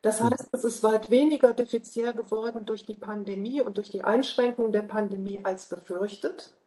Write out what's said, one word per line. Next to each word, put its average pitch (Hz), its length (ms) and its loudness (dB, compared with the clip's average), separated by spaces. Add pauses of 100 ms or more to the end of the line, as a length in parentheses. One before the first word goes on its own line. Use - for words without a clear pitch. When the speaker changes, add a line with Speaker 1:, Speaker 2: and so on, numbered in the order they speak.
Speaker 1:
Das 214 180 2
Speaker 2:
Hm. 233 120 4
Speaker 1:
heißt, - 200 -4
es 240 120 -4
ist 233 200 -2
weit 214 280 2
weniger 262 420 6
defizitär 233 580 -4
geworden 226 540 -6
durch 214 200 -6
die 208 100 -10
Pandemie 208 680 -6
und 208 160 -2
durch 208 140 -6
die 190 120 -6
Einschränkung 240 680 2
der 208 100 2
Pandemie 196 640 -4
als 190 260 -4
befürchtet. - 960 -6